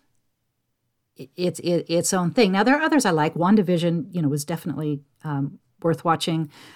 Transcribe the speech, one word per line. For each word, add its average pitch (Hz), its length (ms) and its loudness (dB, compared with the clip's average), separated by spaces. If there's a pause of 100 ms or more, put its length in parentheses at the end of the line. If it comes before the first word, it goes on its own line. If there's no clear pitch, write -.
(1160)
it, 170 440 -6
it, 170 280 -2
its 170 240 0
own 180 180 0
thing. 196 220 4
Now, 196 100 2
there 262 140 4
are 311 60 0
others 311 240 2
I 190 40 2
like. 160 240 0
WandaVision, 170 800 0
you 170 60 -4
know, 143 80 0
was 147 160 -2
definitely, 151 560 -6 (240)
um, 143 340 -6 (240)
worth 165 220 -2
watching. 160 460 -2 (260)